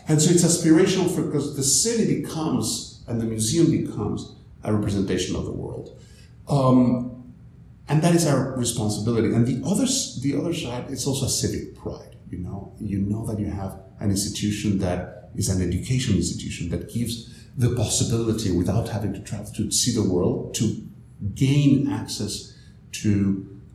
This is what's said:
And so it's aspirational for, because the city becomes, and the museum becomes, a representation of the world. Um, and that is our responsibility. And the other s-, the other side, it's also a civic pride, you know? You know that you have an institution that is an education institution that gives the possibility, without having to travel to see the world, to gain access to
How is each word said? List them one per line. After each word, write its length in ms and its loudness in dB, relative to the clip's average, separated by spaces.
And 140 4
so 100 4
it's 120 6
aspirational 680 4
for, 100 0
because 320 -2
the 80 -2
city 580 2
becomes, 840 -4
and 120 -2
the 60 -2
museum 460 2
becomes, 640 -2
a 100 0
representation 640 0
of 100 -4
the 60 -8
world. 480 -10
Um, 760 4
and 120 4
that 140 4
is 100 4
our 320 2
responsibility. 760 0
And 120 4
the 220 -2
other 160 2
s-, 380 -2
the 140 0
other 180 -2
side, 360 -6
it's 180 -6
also 180 -2
a 40 -2
civic 460 -4
pride, 400 -12
you 100 -10
know? 400 -10
You 200 -4
know 260 -2
that 140 -4
you 80 -2
have 320 -8
an 120 0
institution 680 0
that 560 -4
is 140 -2
an 120 2
education 540 0
institution 540 -4
that 220 -6
gives 420 -6
the 180 2
possibility, 760 0
without 380 2
having 240 -4
to 60 -8
travel 360 -10
to 160 -2
see 200 2
the 160 2
world, 460 0
to 340 -2
gain 560 4
access 640 -6
to 680 0